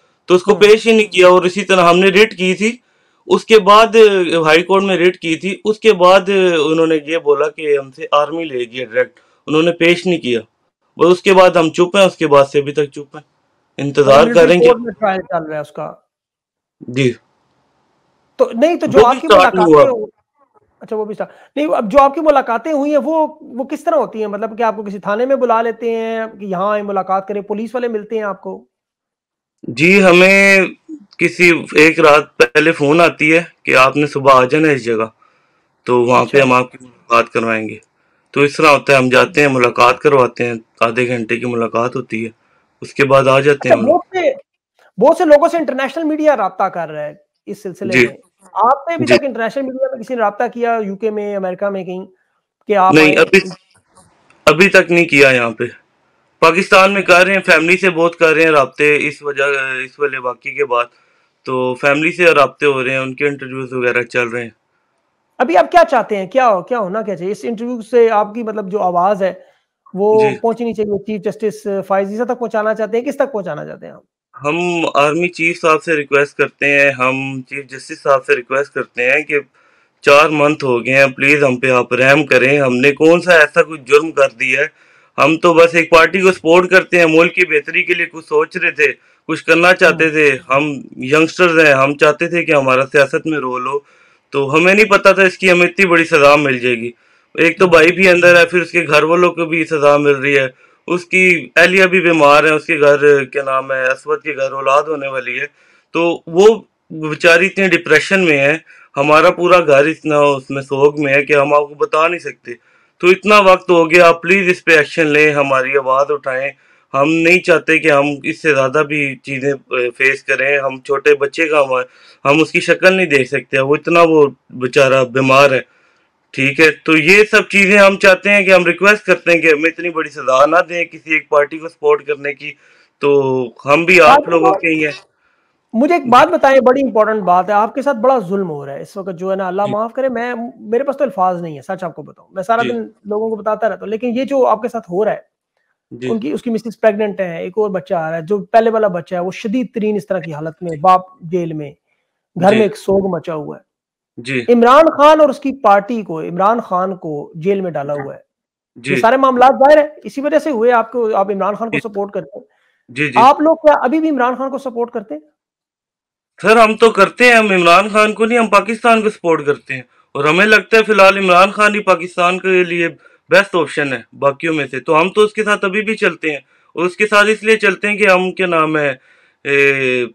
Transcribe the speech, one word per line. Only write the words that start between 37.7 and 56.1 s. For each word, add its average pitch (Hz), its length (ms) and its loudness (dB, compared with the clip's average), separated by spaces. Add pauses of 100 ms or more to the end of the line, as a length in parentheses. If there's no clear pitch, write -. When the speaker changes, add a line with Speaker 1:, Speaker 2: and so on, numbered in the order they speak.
Speaker 1:
तो 139 100 2
इस 143 140 -2
तरह 156 100 4
होता 139 240 2
है, 135 60 4
हम 127 120 0
जाते 127 300 0
हैं, 147 80 4
मुलाकात 123 520 0
करवाते 127 440 0
हैं, 117 160 -8 (220)
आधे 117 220 -2
घंटे 117 320 -6
की 120 100 -8
मुलाकात 117 500 -4
होती 117 280 -10
है, 113 80 -12 (500)
उसके - 220 -4
बाद 135 240 2
आ 135 120 4
जाते 139 280 0
हैं 127 80 4
Speaker 2:
अच्छा, - 40 2
Speaker 1:
हम - 0 -
लोग। 240 80 -2
Speaker 2:
बहुत 349 360 -2
से, 277 100 0 (640)
बहुत 302 200 2
से 359 60 0
लोगों 294 240 4
से 330 100 -4
इंटरनेशनल 269 460 -6
मीडिया 302 300 0
राब्ता 196 340 -4
कर 165 200 -10
रहा 151 140 -12
है 151 220 -14 (240)
इस 202 140 -14
सिलसिले 170 300 -10
Speaker 1:
जी। 123 140 2
Speaker 2:
में। - 120 -8 (260)
आप 233 440 0
पे 339 60 -4
अभी 320 100 -4
Speaker 1:
जी। 240 140 2
Speaker 2:
तक - 60 -10
इंटरनेशनल 226 400 -6
मीडिया 262 260 -6
में 262 80 -10
किसी 240 160 -12
ने 233 60 -4
राब्ता 220 280 -2
किया, 233 300 -4
यूके 202 320 -6
में, 208 260 -6
अमेरिका 190 340 -6
में 190 140 -8
कहीं, 185 220 -12 (600)
कि 208 80 -2
आप 185 200 4
Speaker 1:
नहीं, 156 140 6
Speaker 2:
आए? 156 160 2
Speaker 1:
अभी, 190 160 2 (1080)
अभी 165 200 4
तक 185 220 2
नहीं 170 160 2
किया 139 240 4
यहाँ 120 200 0
पे। 120 320 -10 (600)